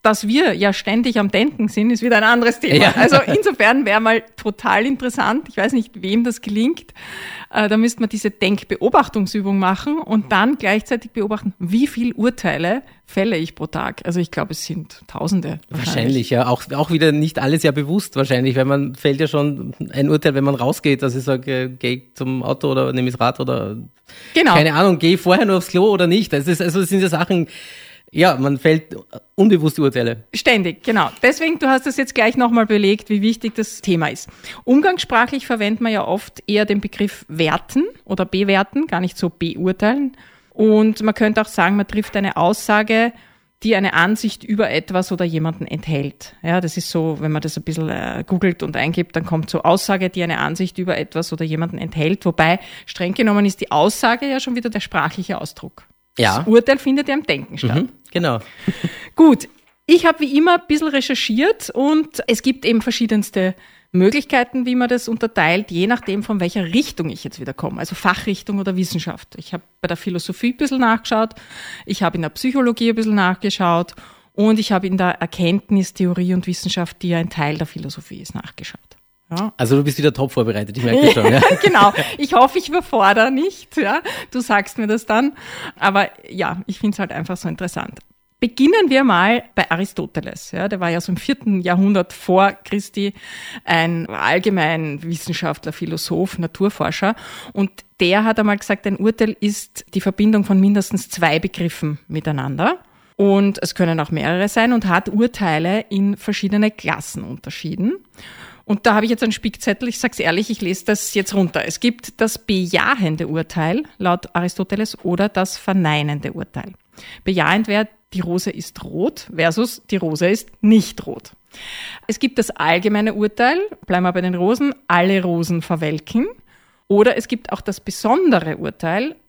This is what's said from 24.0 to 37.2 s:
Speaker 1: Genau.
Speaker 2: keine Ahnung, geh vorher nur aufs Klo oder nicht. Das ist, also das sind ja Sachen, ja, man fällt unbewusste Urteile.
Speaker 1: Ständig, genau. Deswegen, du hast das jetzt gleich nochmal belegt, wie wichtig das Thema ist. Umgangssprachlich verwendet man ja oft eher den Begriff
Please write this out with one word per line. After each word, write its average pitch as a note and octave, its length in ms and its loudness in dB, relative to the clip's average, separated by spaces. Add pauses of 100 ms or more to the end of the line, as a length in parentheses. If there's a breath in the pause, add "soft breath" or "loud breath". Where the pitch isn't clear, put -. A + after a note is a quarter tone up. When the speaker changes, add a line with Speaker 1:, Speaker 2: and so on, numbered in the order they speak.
Speaker 1:
Genau. C#4+ 220 6
Speaker 2:
keine D#3 200 4
Ahnung, F3 260 4
geh E3+ 160 4
vorher F#3 280 4
nur F#3+ 140 2
aufs F3 100 -4
Klo F#3+ 220 4
oder F3+ 160 2
nicht. F#3+ 260 2
Das C#3+ 140 -2
ist, F3+ 160 0
also E3+ 180 0
das F3 80 0
sind F#3+ 140 2
ja F#3+ 60 2
Sachen, E3 400 0 (600 loud breath)
ja, D#3 260 4
man C#3 200 0
fällt D#3+ 400 2 (380)
unbewusste E3 480 4
Urteile. A#2 500 0
Speaker 1:
Ständig, F#3+ 500 0
genau. G#3 280 0 (120)
Deswegen, D#4+ 360 2
du D4 100 0
hast C4 160 2
das C#4+ 140 -4
jetzt C4 160 -4
gleich B3 240 2
nochmal A#3 260 4
belegt, G#3 460 2
wie G#3 100 2
wichtig A3 340 -2
das - 280 -6
Thema E3 260 0
ist. - 220 -10 (340 loud breath)
Umgangssprachlich C4+ 840 2
verwendet A3 360 -2
man A3+ 100 0
ja G3+ 140 -2
oft - 400 -6
eher G#3 180 2
den G3+ 160 0
Begriff - 480 -6